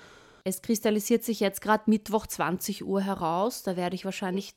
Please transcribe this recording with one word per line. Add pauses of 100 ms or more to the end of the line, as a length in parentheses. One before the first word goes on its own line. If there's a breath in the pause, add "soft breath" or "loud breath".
(460 soft breath)
Es
kristallisiert
sich
jetzt
grad
Mittwoch
zwanzig
Uhr
heraus.
Da
werde
ich
wahrscheinlich